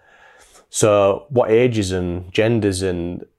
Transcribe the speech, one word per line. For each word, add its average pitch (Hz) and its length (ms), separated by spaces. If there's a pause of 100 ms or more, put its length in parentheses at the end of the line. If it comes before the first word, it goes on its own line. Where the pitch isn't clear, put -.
(680)
so 101 600
what 120 200
ages 110 420
and 90 400
genders 104 500
and 90 440 (140)